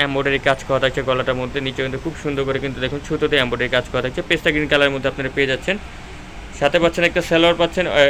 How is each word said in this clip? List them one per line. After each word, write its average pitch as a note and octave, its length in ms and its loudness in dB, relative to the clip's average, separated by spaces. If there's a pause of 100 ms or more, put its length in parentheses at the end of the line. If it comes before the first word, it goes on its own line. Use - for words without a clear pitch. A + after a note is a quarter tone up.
এমব্রয়ডারি C#3 340 0 (100)
কাজ C3+ 180 2
করা C3+ 160 2
থাকছে C3+ 260 0
গলাটার B2+ 320 0
মধ্যে, B2+ 240 -4
নিচে C3 200 -4
কিন্তু C3 200 -6
খুব D#3+ 80 -4 (100)
সুন্দর C#3 240 -2
করে C3+ 180 -2
কিন্তু C3 180 -6
দেখুন C3 240 -2
সুতোতে D3+ 360 0
এমব্রয়ডারি B2 340 -2
কাজ B2 140 0
করা B2+ 140 0
থাকছে। B2+ 240 -4
পেস্তা E3+ 240 0
গ্রিন D3+ 180 0
কালারের C#3+ 240 4
মধ্যে C3+ 160 -2
আপনারা C3 260 -4
পেয়ে C#3 160 2
যাচ্ছেন। F3+ 240 -2 (840)
সাথে C#3+ 220 4
পাচ্ছেন E3+ 260 2
একটা F3 200 -2
সালোয়ার E3+ 320 4
পাচ্ছেন, E3+ 260 0
আহ, A2 80 0 (140)